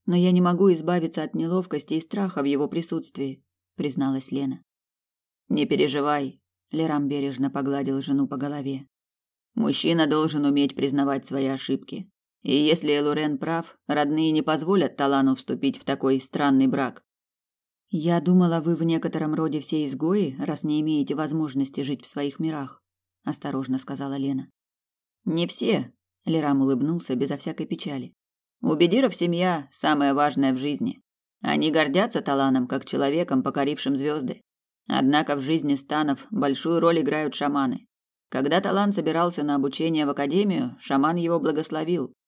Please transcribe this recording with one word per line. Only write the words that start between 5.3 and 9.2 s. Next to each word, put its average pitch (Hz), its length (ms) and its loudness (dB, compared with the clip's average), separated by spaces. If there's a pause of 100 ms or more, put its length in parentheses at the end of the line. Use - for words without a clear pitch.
«Не 151 180 0
переживай», 143 760 0 (300)
Лерам 151 360 0
бережно 139 420 -2
погладил 139 520 -2
жену 139 260 0
по - 80 -8
голове. 139 520 -6 (680)